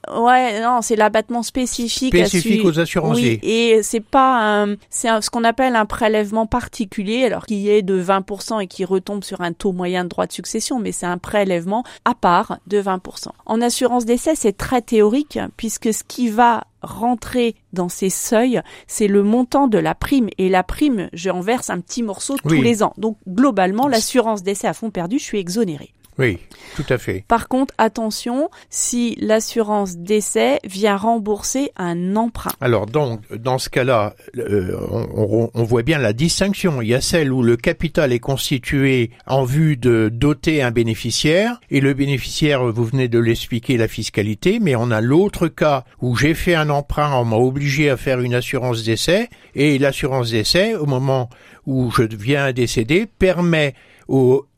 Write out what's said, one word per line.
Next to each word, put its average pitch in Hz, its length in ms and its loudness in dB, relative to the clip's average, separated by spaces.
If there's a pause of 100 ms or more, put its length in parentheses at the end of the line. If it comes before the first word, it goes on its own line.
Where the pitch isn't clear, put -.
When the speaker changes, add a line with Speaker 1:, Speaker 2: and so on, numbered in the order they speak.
(160)
Speaker 1:
Ouais, 240 460 2
non, 240 180 0
c'est 220 160 0
l'abattement 220 460 0
spécifique 247 720 -2
à 214 100 6
Speaker 2:
spécifique 202 380 2
Speaker 1:
celui 196 40 4
Speaker 2:
aux 160 140 2
assurances 170 360 0
Speaker 1:
Oui, 117 260 0
Speaker 2:
vie. - 80 -2
Speaker 1:
et 226 320 4
c'est 220 180 -2
pas 226 640 2
un... 208 140 -2 (120)
c'est - 200 -4
un, 220 120 2
ce - 80 -6
qu'on 233 160 -2
appelle 240 320 2
un 214 80 4
prélèvement 220 640 0
particulier, 226 800 -2
alors 196 200 -2
qui 202 240 -2
est 208 140 4
de 185 120 -2
vingt 190 280 0
pour 190 180 -10
cent 220 180 -6
et 190 100 -4
qui 190 180 -6
retombe 190 360 -2
sur 185 200 -10
un 170 100 -4
taux 190 200 -2
moyen 180 320 -2
de 175 40 -6
droit 180 180 -4
de - 60 -14
succession, 226 460 -6
mais 185 140 -4
c'est - 120 -8
un 175 140 -4
prélèvement 196 680 0 (220)
à 240 80 2
part 185 440 2 (100)
de 202 100 0
vingt 190 200 -2
pour - 200 -12
cent. - 160 -14 (100)
En 220 160 -2
assurance 240 460 2
décès, 247 280 2
c'est 202 220 0
très - 240 -2
théorique, 220 600 2 (180)
puisque 226 340 -4
ce - 120 -6
qui 240 260 -2
va 233 340 4 (160)
rentrer 233 760 -2 (200)
dans 180 160 -2
ces - 180 -2
seuils, 226 540 0 (240)
c'est 208 220 0
le 202 140 4
montant 247 440 2
de 214 120 4
la 160 160 0
prime. 247 440 0
Et 190 100 2
la 185 140 4
prime, 233 500 -2
j'en 180 280 -4
verse 233 280 -2
un 180 120 -4
petit 240 240 -8
morceau 220 380 -6
tous 156 120 2
Speaker 2:
Oui. 233 80 4
Speaker 1:
les 226 200 4
ans. - 140 0
Donc, 214 220 -4 (100)
globalement, 202 560 2
Speaker 2:
C'est 285 60 0
Speaker 1:
l'assurance 220 520 0
décès 196 260 -4
à 165 40 -2
fonds 220 180 -8
perdu, 185 280 -4
je - 60 -6
suis 214 140 -4
exonérée. 180 520 -4 (300)
Speaker 2:
Oui, 117 200 0 (340)
tout 147 140 -6
à 127 100 2
fait. 95 300 -6
Speaker 1:
Par 226 180 2
contre, 262 320 -2
attention, 233 720 -2 (200)
si - 500 -2
l'assurance 208 760 0
décès 214 680 0
vient 196 320 0
rembourser 220 800 -2
un 180 400 -4
emprunt. 233 340 -4 (100)
Speaker 2:
Alors 113 260 0
donc, 131 340 -2 (120)
dans 123 260 -4
ce - 100 -6
cas-là, 123 480 0 (200)
euh, 95 400 -2 (140)
on, 110 240 -4
on, 110 400 0
on 117 80 0
voit 117 220 0
bien 156 140 0
la 110 140 0
distinction. 165 720 0
Il 107 60 -4
y 117 60 4
a 135 60 2
celle 151 320 0
où 131 80 0
le 120 160 4
capital 160 560 0
est 120 60 0
constitué 131 920 0 (160)
en 135 160 2
vue 151 320 2
de 113 360 2
doter 147 480 0
un 123 120 0
bénéficiaire, 151 880 0 (100)
et 139 100 2
le 139 140 2
bénéficiaire, 139 720 0
vous 117 200 0
venez 127 220 0
de 120 140 2
l'expliquer, 117 560 0
la 110 100 2
fiscalité, 110 720 -2
mais 170 160 2
on 117 160 0
a 107 100 2
l'autre 165 460 2
cas 147 380 0 (180)
où 123 140 0
j'ai 151 180 2
fait 170 220 0
un 156 120 0
emprunt, 147 480 0
on 120 100 2
m'a 110 100 2
obligé 139 540 2
à 131 60 2
faire 131 220 -2
une 123 160 -2
assurance 123 480 -2
décès, 160 460 0 (260)
et 139 240 2
l'assurance 135 540 -2
décès, 180 420 2
au 151 120 -4
moment 131 440 0 (340)
où 127 280 0
je 127 100 2
viens 117 440 0
à 131 60 0
décéder, 127 540 0
permet 165 680 2 (340)
au 135 380 4 (120)